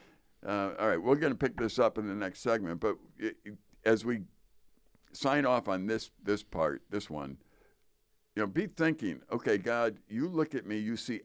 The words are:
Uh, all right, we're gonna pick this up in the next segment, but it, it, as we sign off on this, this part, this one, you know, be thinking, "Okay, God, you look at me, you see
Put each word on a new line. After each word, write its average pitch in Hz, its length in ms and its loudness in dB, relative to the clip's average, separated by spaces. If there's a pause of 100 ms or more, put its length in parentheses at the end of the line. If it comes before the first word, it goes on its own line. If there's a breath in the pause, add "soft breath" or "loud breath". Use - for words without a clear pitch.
(440)
Uh, 98 340 -2
all 107 100 2
right, 85 140 4
we're 127 140 4
gonna 147 180 0
pick 123 220 -2
this 113 220 -2
up 117 200 4
in 107 100 -4
the 98 60 -4
next 98 260 -6
segment, 98 400 0
but 104 160 0 (220)
it, 107 260 -4
it, 104 100 -14 (300)
as 110 200 4
we 117 180 -4 (880)
sign 143 340 2
off 123 220 2
on 95 180 0
this, 110 240 -2 (120)
this 101 200 0
part, 78 480 0
this 101 200 -4
one, 69 260 -6 (1000)
you 107 60 0
know, 104 40 2
be 143 200 -2
thinking, 151 540 0 (120)
"Okay, 113 260 2
God, 117 400 0 (100)
you 120 200 -2
look 156 260 -2
at 110 120 -6
me, 107 120 -4
you 110 180 -2
see 110 280 -6